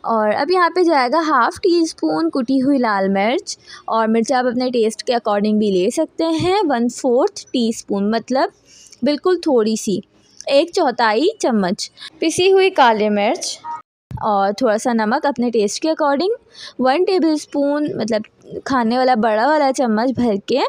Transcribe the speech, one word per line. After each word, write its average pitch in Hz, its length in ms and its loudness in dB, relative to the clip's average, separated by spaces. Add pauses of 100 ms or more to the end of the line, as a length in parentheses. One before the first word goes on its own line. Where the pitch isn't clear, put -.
और 214 260 0
अब 285 200 -2
यहाँ 349 180 2
पे 359 140 0
जाएगा 294 380 2
हाफ़ 302 380 0
टी 339 280 2
स्पून 311 420 -2
कुटी 269 300 -2
हुई 277 180 2
लाल 202 320 0
मिर्च, 214 480 -2 (300)
और 220 200 0
मिर्च 226 240 0
आप 254 140 0
अपने 254 260 -2
taste 220 300 0
के 247 120 -4
according 214 460 0
भी 214 120 2
ले 185 200 2
सकते 320 340 -4
हैं। 339 380 0
One 247 280 0
fourth 262 520 0
teaspoon, 214 640 -2
मतलब 254 420 -2 (520)
बिल्कुल 320 360 0
थोड़ी 226 380 2
सी, 196 240 -4 (480)
एक 302 240 2
चौथाई 247 560 0 (120)
चम्मच 208 480 -2 (320)
पिसी 359 280 0
हुई 381 220 4
काली 226 380 4
मिर्च 208 500 -2 (520)
और 202 420 0
थोड़ा 220 240 0
सा 240 180 -2
नमक 226 300 0
अपने 247 260 -2
taste 208 300 -2
के 311 80 0
according, 320 480 0 (420)
One 262 240 2
tablespoon, 302 960 0
मतलब 220 260 -2 (440)
खाने 247 300 0
वाला 254 200 4
बड़ा 220 300 2
वाला 294 260 2
चम्मच 240 440 0
भर 233 200 0 (100)
के 254 220 0